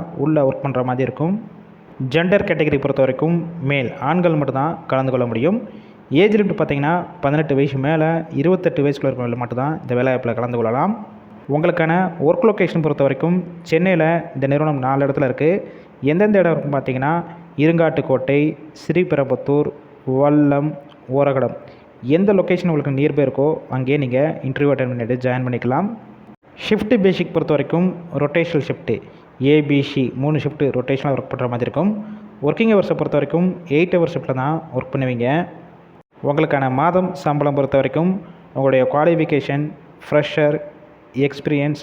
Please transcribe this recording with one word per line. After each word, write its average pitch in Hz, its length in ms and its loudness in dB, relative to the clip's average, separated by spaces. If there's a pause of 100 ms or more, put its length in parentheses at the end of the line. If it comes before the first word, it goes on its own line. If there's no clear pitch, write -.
(260)
உள்ள 151 240 4
ஒர்க் - 180 -4
பண்ற 127 240 -2
மாதிரி 127 180 0
இருக்கும். 165 260 -2 (800)
ஜெண்டர் 185 340 2
கேட்டகரி 151 360 0
பொறுத்த 139 200 0
வரைக்கும் 147 320 0 (340)
மேல், 139 200 0 (200)
ஆண்கள் 170 300 2
மட்டும்தான் 135 320 -2 (200)
கலந்து 131 220 0
கொள்ள 123 180 0
முடியும். 143 260 0 (640)
ஏஜ் 214 160 4
லிமிட் 190 220 0
பார்த்தீங்கன்னா, 147 340 0 (300)
பதினெட்டு 147 340 0
வயசு 135 260 0
மேலே 156 240 2 (320)
இருபத்தெட்டு 170 460 0
வயசுக்குள்ள 143 240 0
இருக்கிறவங்க 123 320 -4
மட்டும்தான் 127 400 -4
இந்த 127 160 -6
வேலைவாய்ப்புல 127 400 0
கலந்து 120 220 -4
கொள்ளலாம். 127 340 0 (640)
உங்களுக்கான 165 440 2 (300)
ஒர்க் 202 200 4
லொகேஷன் 170 380 0
பொறுத்த 143 200 2
வரைக்கும் 160 300 0 (340)
சென்னையில் 170 360 4 (260)
இந்த 135 200 0
நிறுவனம் 147 340 0
நாலு 139 180 2
இடத்துல 135 240 2
இருக்கு. 139 220 2 (640)
எந்தெந்த 202 280 4
இடம் 170 140 2
இருக்குன்னு 143 240 -2
பார்த்தீங்கன்னா, 131 340 -2 (520)
இருங்காட்டுக்கோட்டை, 147 760 2 (400)
ஸ்ரீபெரும்புத்தூர், 151 880 0 (480)
வல்லம், 147 520 4 (480)
ஓரகடம், 131 360 0 (600)
எந்த 202 140 2 (100)
லொகேஷன் 180 320 0
உங்களுக்கு 143 260 -2
நியர்பை 147 280 2
இருக்கோ 139 220 0 (280)
அங்கேயே 131 280 0
நீங்க 123 160 0 (280)
இன்டர்வியூ 143 240 0
அட்டெண்ட் 127 200 -2
பண்ணிட்டு 120 340 -4
ஜாயின் 127 200 -2
பண்ணிக்கலாம். 127 420 -2 (760)
ஷிஃப்ட் 208 400 2
பேசிக் 175 280 0
பொறுத்த 156 220 0
வரைக்கும் 165 320 0 (320)
ரொட்டேஷனல் 147 460 0
ஷிஃப்ட், - 280 -4 (540)
ஏ, 147 40 6 (140)
பி, 143 100 2 (120)
சி 139 120 -2 (200)
மூணு 151 220 0
ஷிஃப்ட் - 200 -4 (120)
ரொட்டேஷனல் 131 400 -2
ஒர்க் 123 160 -6
பண்ற 127 200 -2
மாதிரி 120 140 -2
இருக்கும். 160 260 0 (560)
ஒர்க்கிங் 226 240 2
ஹவர்ஸை 185 280 2
பொறுத்த 151 200 -2
வரைக்கும் 160 280 0 (280)
எயிட் 180 200 2
ஹவர் 165 180 2
ஷிஃப்ட்டில் 131 280 -4
தான் 151 160 -2 (200)
ஒர்க் - 160 -6
பண்ணுவீங்க. 127 340 -2 (1000)
உங்களுக்கான 143 360 0 (140)
மாதம் 180 280 2 (140)
சம்பளம் 147 360 0
பொறுத்த 139 220 2
வரைக்கும் 151 320 0 (440)
உங்களுடைய 135 360 4
குவாலிஃபிகேஷன், 151 720 2 (440)
ஃப்ரெஷர், 147 500 2 (720)
எக்ஸ்பீரியன்ஸ், 147 560 -2